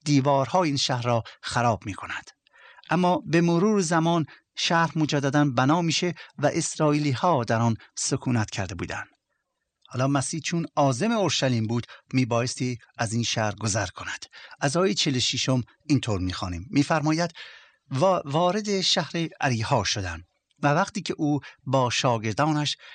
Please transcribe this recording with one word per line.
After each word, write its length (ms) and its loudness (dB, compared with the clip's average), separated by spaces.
دیوارهای 640 2
این 80 -2
شهر 260 -2
را 200 2
خراب 440 0
می‌کند. 440 -10
اما 360 2
به 140 4
مرور 400 2
زمان 460 2
شهر 420 0
مجدداً 460 2
بنا 380 4
می‌شه 320 0
و 80 0
اسرائیلی‌ها 1000 2
در 160 0
آن 160 2
سکونت 540 -2
کرده 240 -6
بودند. 340 -8
حالا 200 -2
مسیح 320 -2
چون 260 -4
عازم 340 2
اورشلیم 560 0
بود، 200 -2
میبایستی 640 0
از 140 -2
این 100 0
شهر 320 -2
گذر 320 -2
کند. 400 -12
از 160 0
آیه 180 2
چهل 220 0
و 40 0
ششم 420 0
اینطور 360 0
می‌خوانیم، 500 -4
می‌فرماید: 640 0
و 140 0
وارد 560 0
شهر 480 -2
اریحا 440 0
شدند. 440 -6
و 60 2
وقتی 340 0
که 160 -6
او 220 0
با 240 2
شاگردانش 840 0